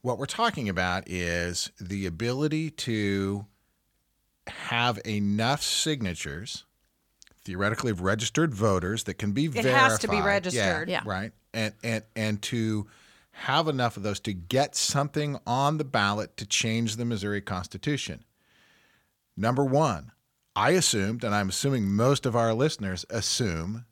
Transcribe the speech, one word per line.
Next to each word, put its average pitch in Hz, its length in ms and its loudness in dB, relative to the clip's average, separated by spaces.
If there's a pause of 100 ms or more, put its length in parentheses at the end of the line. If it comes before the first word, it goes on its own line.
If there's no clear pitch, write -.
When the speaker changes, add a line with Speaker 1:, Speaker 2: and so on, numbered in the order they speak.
Speaker 1:
What 123 160 -2
we're 143 80 -4
talking 185 420 0
about 90 420 0
is 87 680 -2
the 98 260 -4
ability 135 680 -2
to 101 760 0 (1000)
have 120 580 0
enough 107 580 0
signatures, 95 1000 -4 (800)
theoretically 101 460 0
of 90 100 -2
registered 113 520 2
voters, 98 520 2
that 98 100 -4
can 104 160 -2
be 139 140 2
Speaker 2:
It 151 200 -2
has 240 340 6
to 226 80 -2
be 208 120 2
Speaker 1:
verified. 196 340 2
Yeah, 107 180 2
Speaker 2:
registered. 156 180 -2
Speaker 3:
Yeah. 180 160 -2
Speaker 1:
right? 101 260 -4 (220)
And, 107 200 -2 (100)
and, 110 200 -2 (120)
and 107 280 -2
to 110 440 -2 (440)
have 156 360 0
enough 127 300 0
of 101 60 -10
those 101 180 -2
to 107 120 -2
get 110 420 0
something 147 600 -2 (100)
on 139 300 2
the 151 60 -2
ballot 107 540 0
to 113 80 -8
change 110 520 0
the 120 80 -4
Missouri 104 360 -2
Constitution. 98 840 -6 (1120)
Number 123 300 2
one, 131 460 2 (440)
I 110 160 4
assumed, 117 520 2
and 107 100 0
I'm 101 160 2
assuming 113 420 2
most 120 340 4
of 117 100 2
our 117 180 4
listeners 104 560 -2
assume 101 840 -2